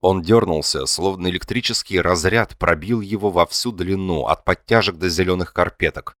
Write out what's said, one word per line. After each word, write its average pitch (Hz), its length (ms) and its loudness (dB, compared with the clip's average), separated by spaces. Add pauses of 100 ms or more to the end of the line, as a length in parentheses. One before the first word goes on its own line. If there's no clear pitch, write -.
Он 95 200 4
дёрнулся, 82 640 2
словно 90 400 -2
электрический 98 720 -2
разряд 92 560 0
пробил 87 440 0
его 101 280 -2
во 87 160 4
всю - 260 -6
длину, 92 540 -2
от - 180 -2
подтяжек 101 520 0
до 85 140 -2
зелёных 90 440 0
карпеток. - 680 -2